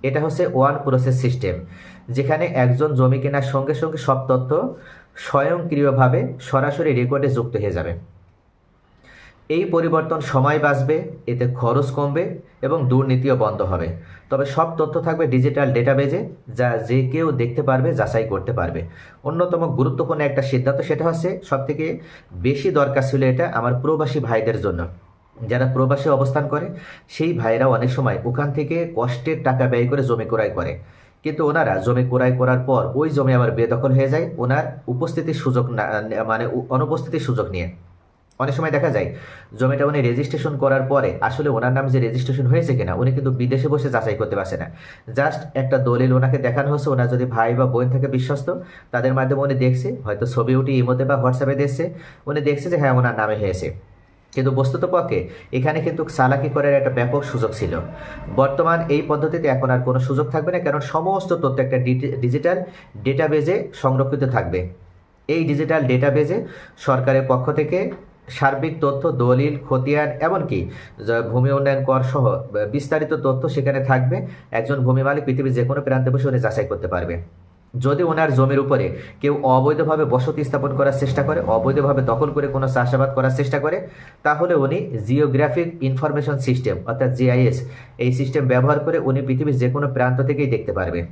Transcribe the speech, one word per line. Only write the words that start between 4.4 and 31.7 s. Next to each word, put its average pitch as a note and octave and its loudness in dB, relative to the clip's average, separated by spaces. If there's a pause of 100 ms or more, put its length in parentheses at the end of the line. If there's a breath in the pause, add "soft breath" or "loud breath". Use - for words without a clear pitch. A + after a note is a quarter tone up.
স্বয়ংক্রিয়ভাবে C#3 2
সরাসরি C#3+ 0
রেকর্ডে C3 0
যুক্ত A#2+ -2
হয়ে G2+ -2
যাবে। E2 -4 (1600 loud breath)
এই E3 0
পরিবর্তন D#3+ 0
সময় C#3 2
বাঁচবে, C#3+ 2 (300)
এতে B2 -2
খরচ B2 0
কমবে D#3 -4 (220 soft breath)
এবং C#3 0
দুর্নীতিও C3 2
বন্ধ G#2 0
হবে। E2+ -2 (420 loud breath)
তবে C#3 0
সব E3 0
তথ্য D#3+ 0
থাকবে E3 0
ডিজিটাল B2+ 2
ডেটাবেজে, C#3 0 (200)
যা A#2+ -2 (100)
যে B2+ 2
কেউ D#3+ 0
দেখতে A#2+ -2
পারবে, B2+ 2
যাচাই A2 0
করতে F#2+ -4
পারবে। E2 -2 (440 loud breath)
অন্যতম E3+ 0
গুরুত্বপূর্ণ C3+ -2
একটা C3+ 0
সিদ্ধান্ত, C3+ 0
সেটা D#3 -2
হচ্ছে E3+ -2
সবথেকে D3 -4 (320 loud breath)
বেশি C3 -2
দরকার C#3 2
ছিল C3 0
এটা C3 2
আমার A#2+ -2
প্রবাসী D3 0
ভাইদের A2+ 0
জন্য। F2 -4 (640)
যারা B2 0
প্রবাসে C3 0
অবস্থান C#3 0
করে D3 -4 (400 loud breath)
সেই E3 -2
ভাইরা A#2 0
অনেক A#2+ 2
সময় A2+ 0
ওখান C3+ -2
থেকে E3 -2
কষ্টের B2+ -2
টাকা B2+ 2
ব্যয় A#2+ 2
করে C#3 0
জমি A2+ 0
ক্রয় G#2+ 0
করে, E2 -6 (440 loud breath)
কিন্তু D3+ -2
ওনারা D3 2